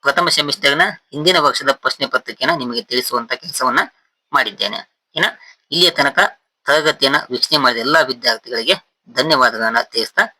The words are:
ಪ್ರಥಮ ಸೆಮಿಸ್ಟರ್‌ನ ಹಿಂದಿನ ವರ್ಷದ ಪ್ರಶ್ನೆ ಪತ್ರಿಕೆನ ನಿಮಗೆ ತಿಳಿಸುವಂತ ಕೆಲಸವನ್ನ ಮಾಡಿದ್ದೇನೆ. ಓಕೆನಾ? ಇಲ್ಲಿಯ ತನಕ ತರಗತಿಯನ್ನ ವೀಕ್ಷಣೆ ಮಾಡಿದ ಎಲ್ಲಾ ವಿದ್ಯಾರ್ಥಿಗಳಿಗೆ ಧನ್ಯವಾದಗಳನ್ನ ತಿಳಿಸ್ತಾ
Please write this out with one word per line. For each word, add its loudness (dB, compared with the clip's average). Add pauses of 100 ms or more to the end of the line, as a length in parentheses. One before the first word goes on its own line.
ಪ್ರಥಮ 0
ಸೆಮಿಸ್ಟರ್‌ನ 0 (300)
ಹಿಂದಿನ 0
ವರ್ಷದ 2
ಪ್ರಶ್ನೆ -4
ಪತ್ರಿಕೆನ -4
ನಿಮಗೆ -6
ತಿಳಿಸುವಂತ -4
ಕೆಲಸವನ್ನ -2 (540)
ಮಾಡಿದ್ದೇನೆ. -2
ಓಕೆನಾ? -6 (440)
ಇಲ್ಲಿಯ 2
ತನಕ 0 (460)
ತರಗತಿಯನ್ನ 2 (160)
ವೀಕ್ಷಣೆ -2
ಮಾಡಿದ 2
ಎಲ್ಲಾ 2
ವಿದ್ಯಾರ್ಥಿಗಳಿಗೆ -2 (340)
ಧನ್ಯವಾದಗಳನ್ನ 2
ತಿಳಿಸ್ತಾ -4 (180)